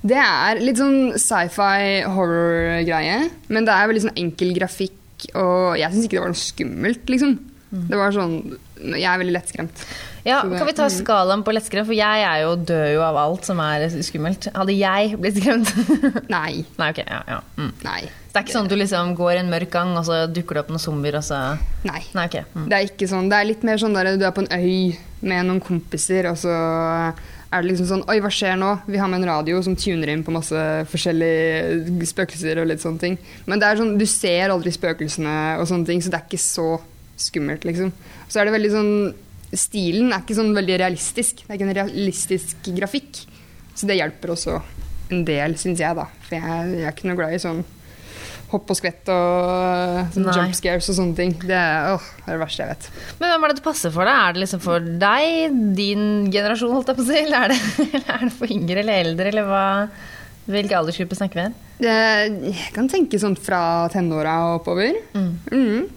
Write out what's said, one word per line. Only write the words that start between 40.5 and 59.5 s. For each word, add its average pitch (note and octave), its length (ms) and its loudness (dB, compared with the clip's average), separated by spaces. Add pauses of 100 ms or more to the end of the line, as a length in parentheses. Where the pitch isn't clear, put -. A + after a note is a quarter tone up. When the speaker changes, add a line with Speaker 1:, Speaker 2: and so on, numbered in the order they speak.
Speaker 1:
veldig F#3 240 2
realistisk. - 640 -2
Det - 80 -20
er G#3 80 -8
ikke G3 80 0
en F#3+ 140 0
realistisk F#3+ 960 -2
grafikk. - 460 -6 (500)
Så G3+ 160 -2
det F#3+ 80 4
hjelper D#3 380 -2
også D#3+ 240 -4 (500)
en F3 160 0
del, D#3 320 0
synes F3 240 -2
jeg E3 160 0
da. D3 80 -6 (160)
For E3+ 160 -8
jeg, E3+ 400 -4
jeg D#3+ 80 -4
er D3+ 80 -6
ikke F#3 160 -4
noe F3+ 80 -2
glad E3 160 -2
i F3+ 80 -4
sånn E3+ 220 -4 (840)
hopp G3+ 220 -2
og - 20 2
skvett - 400 -6
og, F3+ 960 0
sånn F#3+ 160 0
Speaker 2:
Nei. F3+ 80 2
Speaker 1:
jump F3+ 240 2
scares F3 320 0
og F3+ 60 0
sånne F3 180 2
ting. F3 240 0
Det F#3 160 -2
er, D#3+ 400 2
åh, - 120 -6 (180)
det - 80 -6
er - 20 -2
det D#3+ 80 -4
verste - 220 -6
jeg - 80 -6
vet. - 160 -10 (320)
Speaker 2:
Men F4 100 2
hvem D#4+ 160 4
er D4 60 4
det C#4 80 0
det - 80 -20
passer F#3 260 -2
for F3+ 160 4
deg? C4 140 6
Er F3 100 2
det F#3 80 -2
liksom F#3 220 -4
for E3+ 240 2 (160)
deg, D#4 500 4 (240)
din G3+ 240 2 (320)
generasjon, A3 400 2
holdt C4+ 160 0
jeg B3+ 80 0
på B3+ 60 0
å - 20 0
si, D4 140 4
eller D4 240 2
er A#3+ 100 4
det, A#3+ 60 2 (160)
<laughs> D4+ 180 0
eller C4+ 220 -2
er A3+ 100 -2
det A#3 140 0
for A#3+ 160 -2
yngre F3+ 260 0
eller G3+ 220 2
eldre, E3+ 260 0
eller G#3+ 160 0
hva? G3 160 2 (880)